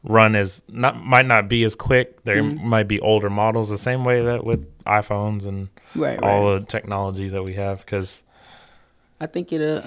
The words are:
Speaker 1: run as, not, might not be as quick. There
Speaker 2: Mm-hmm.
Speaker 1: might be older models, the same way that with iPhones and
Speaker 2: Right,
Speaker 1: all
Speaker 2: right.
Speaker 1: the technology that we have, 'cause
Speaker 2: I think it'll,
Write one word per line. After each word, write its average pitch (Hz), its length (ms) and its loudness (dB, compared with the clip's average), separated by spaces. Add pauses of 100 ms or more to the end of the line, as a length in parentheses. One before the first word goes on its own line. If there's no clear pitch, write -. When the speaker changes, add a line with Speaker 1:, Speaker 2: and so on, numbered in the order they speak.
Speaker 1:
run 110 300 6
as, 98 320 -2
not, 131 380 -2
might 127 220 6
not 107 200 4
be 117 160 2
as 107 120 0
quick. - 480 0
There 107 200 2
Speaker 2:
Mm-hmm. 147 240 -4
Speaker 1:
might 110 220 2
be 104 100 0
older 107 300 2
models, 107 400 0
the 104 80 -4
same 127 260 -4
way 123 180 2
that 120 220 -2
with - 240 -2 (160)
iPhones 104 640 -2
and 98 240 -8 (260)
Speaker 2:
Right, - 260 -2
Speaker 1:
all 101 320 4
Speaker 2:
right. 95 60 0
Speaker 1:
the 104 60 -10
technology 98 640 -6
that 98 140 -6
we 92 100 -8
have, 98 320 -6
'cause - 380 -8 (1000)
Speaker 2:
I 156 60 -10
think 175 260 -8
it'll, 156 340 -2